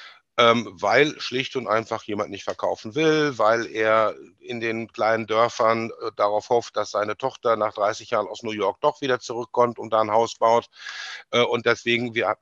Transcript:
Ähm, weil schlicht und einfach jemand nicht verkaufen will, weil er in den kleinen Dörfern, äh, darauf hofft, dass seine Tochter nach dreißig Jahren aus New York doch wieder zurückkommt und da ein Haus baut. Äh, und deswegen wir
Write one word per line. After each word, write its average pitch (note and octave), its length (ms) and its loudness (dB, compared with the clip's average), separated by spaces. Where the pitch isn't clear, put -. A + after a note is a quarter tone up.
Ähm, A#2 320 6
weil G#2+ 480 2
schlicht - 380 -6
und A#2+ 100 -6
einfach G#2+ 360 -2
jemand G#2 260 -4
nicht G2 160 -12
verkaufen G2+ 500 -6
will, D3+ 440 2
weil A2+ 260 4
er A2 500 2
in A#2+ 220 -10
den A2+ 280 -4
kleinen A2+ 380 0
Dörfern, A2+ 600 2
äh, A2 260 -10
darauf G#2 360 0
hofft, A#2+ 260 0
dass G#2+ 140 -4
seine G#2 260 -2
Tochter B2 400 -2
nach G#2+ 160 -2
dreißig G#2+ 380 -2
Jahren G#2 180 0
aus G#2+ 140 -12
New A2+ 80 -6
York G2+ 320 -2
doch D3 180 0
wieder C3 180 0
zurückkommt A#2+ 600 -2
und A2 160 -6
da A2 80 4
ein G#2+ 80 0
Haus A2+ 240 2
baut. A#2 320 2
Äh, A#2+ 100 2
und A#2 240 0
deswegen A#2+ 500 0
wir G#2+ 280 0